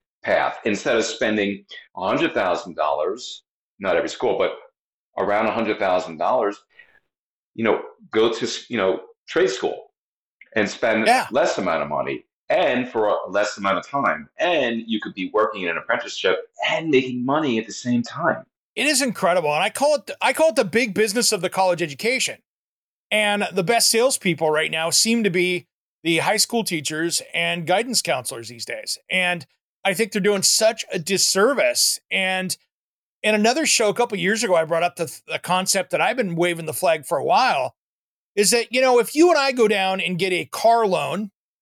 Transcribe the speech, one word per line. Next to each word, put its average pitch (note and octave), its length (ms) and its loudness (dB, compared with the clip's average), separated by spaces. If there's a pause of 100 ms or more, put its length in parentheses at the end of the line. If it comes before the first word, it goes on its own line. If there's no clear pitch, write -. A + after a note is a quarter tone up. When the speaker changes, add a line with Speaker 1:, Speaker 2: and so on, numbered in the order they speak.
(240)
Speaker 1:
path - 400 0
instead A2+ 320 0
of A2 80 2
spending G#2 600 -2 (300)
a F2+ 100 -8
hundred C#3 300 0
thousand F2+ 400 -2
dollars, D#2 680 -4 (340)
not F#2+ 180 0
every G2 120 0
school, G#2 280 -2
but - 220 -2 (580)
around G#2 300 0
a G#2 60 0
hundred G#2+ 260 -2
thousand F2+ 380 0
dollars, G2+ 440 0 (920)
you A2+ 80 -4
know, A2 180 4 (300)
go A2+ 220 2
to, A2+ 160 -4 (200)
you A#2 80 -6
know, F#2+ 260 2 (260)
trade F3+ 220 2
school - 420 -6 (640)
and G#2 120 2
spend A2 380 0
Speaker 2:
Yeah. B3 240 4
Speaker 1:
less D3 280 0
amount E2 260 -2
of D2 40 -6
money C#2 360 -6 (240)
and B2+ 400 0
for A2 180 0
a G2+ 220 0
less G2+ 280 -2
amount G2 220 0
of - 80 -8
time. F2 420 -2 (100)
And C3 480 0
you A2 140 -2
could F#2+ 140 -10
be F#2 180 -6
working G#2 300 0
in F2 60 -2
an E2 80 -2
apprenticeship F#2+ 720 -2 (180)
and D#3+ 200 -2
making B2+ 360 2
money C3+ 340 0
at A2+ 80 -4
the G2 60 -14
same B2 300 0
time. - 440 -4 (280)
Speaker 2:
It A#3+ 120 -2
is C#4 160 2
incredible. F3+ 520 0
And D#3+ 80 0
I G#3 80 0
call D4 260 2
it, - 140 -10 (100)
I B3 120 2
call D#4+ 160 4
it - 80 0
the C4 80 4
big G#3+ 280 0
business G#3+ 380 0
of G#3 100 -2
the F3+ 100 -2
college F3+ 320 2
education. E3+ 600 -4 (680)
And G#3 400 0
the F#3+ 100 0
best A#3 280 2
salespeople F3 600 0
right D#3 220 0
now D#3+ 180 -2
seem A3+ 320 0
to G3+ 80 2
be F3+ 360 -2 (360)
the E3 160 0
high F3 200 0
school A3+ 260 -2
teachers D#3+ 580 -4 (100)
and E3+ 320 -2
guidance G#3 380 0
counselors B2 460 -6
these A#2 160 -14
days. A2 340 -10 (100)
And F3+ 380 -2 (380)
I G3 100 0
think G#3 160 0
they're G#3+ 100 -2
doing G3 220 2
such - 480 2
a F#3+ 80 -6
disservice. F3+ 1000 0 (100)
And F#3 460 -4 (640)
in G#3+ 140 2
another B3 300 2
show A3 220 2
a G3+ 60 0
couple A3 240 0
years G3+ 240 0
ago, F#3 140 2
I D#3+ 80 4
brought E3 180 0
up F3 140 -2
the, - 320 -8
the D#3 100 -6
concept F#3 520 -2
that D#3 100 0
I've F#3+ 160 2
been G3+ 180 -2
waving E3 320 0
the D#3 60 -6
flag D#3+ 340 0
for D#3+ 120 -2
a C3+ 60 -4
while, E3+ 520 2 (580)
is G3+ 160 4
that, A#3 220 0
you B3+ 80 2
know, B3+ 180 6
if A3 160 0
you E4+ 160 6
and D#4+ 80 6
I C4+ 140 2
go A#3+ 160 4
down F#3+ 320 0
and F3 180 -2
get F#3+ 140 0
a E3+ 140 0
car A3+ 420 4
loan, F3 420 -2 (320)